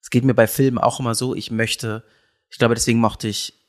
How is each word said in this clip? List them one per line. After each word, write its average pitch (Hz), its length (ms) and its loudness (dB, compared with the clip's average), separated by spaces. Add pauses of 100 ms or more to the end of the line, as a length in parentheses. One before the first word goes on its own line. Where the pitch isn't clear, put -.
Es - 80 -20
geht 120 140 2
mir 131 100 2
bei 113 120 6
Filmen 131 320 0
auch - 220 0
immer 117 140 -2
so, 127 200 -4
ich - 160 -8
möchte, 110 540 -4 (460)
ich - 80 -20
glaube, 120 160 4
deswegen 113 260 0
mochte 113 280 0
ich - 260 -8 (140)